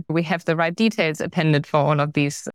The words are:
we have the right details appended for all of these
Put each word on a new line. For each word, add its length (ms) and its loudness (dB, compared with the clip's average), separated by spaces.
we 140 0
have 220 -4
the 100 0
right 200 0
details 460 0
appended 440 0
for 120 0
all 240 2
of 120 -4
these 420 -2